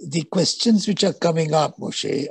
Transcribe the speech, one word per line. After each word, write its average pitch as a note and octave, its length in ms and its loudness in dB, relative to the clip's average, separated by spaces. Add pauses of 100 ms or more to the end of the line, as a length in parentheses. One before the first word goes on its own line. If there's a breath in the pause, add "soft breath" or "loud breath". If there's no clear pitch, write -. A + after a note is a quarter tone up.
the D#3+ 160 -2
questions F#3 680 0
which G3 160 0
are F#3+ 80 2
coming D#3+ 400 0
up, D3+ 260 2
Moshe, - 520 -4